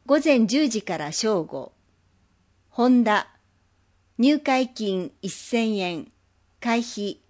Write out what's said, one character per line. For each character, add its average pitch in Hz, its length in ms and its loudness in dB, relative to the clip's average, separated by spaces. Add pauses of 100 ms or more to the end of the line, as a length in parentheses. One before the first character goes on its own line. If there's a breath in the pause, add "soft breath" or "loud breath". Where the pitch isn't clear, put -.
午 285 160 4
前 269 240 4
十 277 220 0
時 220 140 -4
か 170 160 -6
ら 151 120 -6
正 208 320 -2
午。 139 300 -12 (960)
ホ 247 200 0
ン 247 140 6
ダ。 208 260 2 (920)
入 285 200 4
会 262 300 0
金 190 520 -6
一 190 140 -10
千 226 440 -2
円。 175 340 -6 (480)
会 233 200 -2
費 208 500 -8